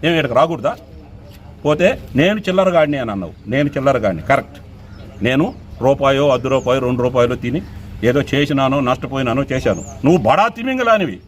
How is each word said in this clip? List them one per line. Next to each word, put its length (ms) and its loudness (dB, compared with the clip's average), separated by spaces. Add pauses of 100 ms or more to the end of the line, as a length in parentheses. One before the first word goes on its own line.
ఏం 60 2
ఇక్కడికి 240 0
రాకూడదా? 420 2 (880)
పోతే 380 2 (140)
నేను 220 2
చిల్లరగాడిని 600 2
అని 120 -4
అన్నావు, 400 -8
నేను 180 0
చిల్లరగాడిని, 540 0
కరెక్ట్. 360 -2 (680)
నేను 300 2 (280)
రూపాయో, 460 2
అర్ధ 180 0
రూపాయో, 340 0
రెండు 220 -2
రూపాయలు 320 2
తిని 280 -4 (420)
ఏదో 180 4 (120)
చేసినానో, 460 0
నష్టపోయినానో 720 -2
చేశాను. 320 -2 (200)
నువ్వు 180 4
బడా 260 2
తిమింగలానివి. 800 0